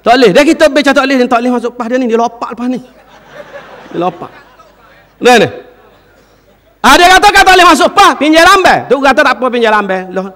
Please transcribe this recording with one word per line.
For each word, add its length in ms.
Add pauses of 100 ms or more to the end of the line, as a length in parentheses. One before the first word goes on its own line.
Tak 160
boleh. 160
Dia 160
kita 240
baca 240
tak 80
boleh, 120 (120)
tak 160
boleh 160
masuk 160
pah 160
dia 80
ni. 80
Dia 80
lopak 400
lepas 160
ni. 80 (1120)
Dia 80
lopak. 300 (920)
Nah, 160
nah. 160 (1300)
Ah, 160
dia 100 (120)
kata, 160
kata 180
boleh 160
masuk 240
pah, 240
pinjam 320
lambai. 400
Tok 80
Guru 160
kata 80
tak 160
apa 160
pinjam 240
lambai. 320
Loh. 280